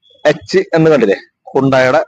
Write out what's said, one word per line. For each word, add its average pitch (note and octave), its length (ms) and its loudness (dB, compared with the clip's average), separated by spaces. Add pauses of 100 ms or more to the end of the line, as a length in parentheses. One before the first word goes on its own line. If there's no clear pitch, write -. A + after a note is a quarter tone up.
(300)
എച്ച് F3+ 300 -2 (160)
എന്ന് D#3+ 160 2
കണ്ടില്ലേ, A2 240 0 (360)
Hyundai-യുടെ C3 540 0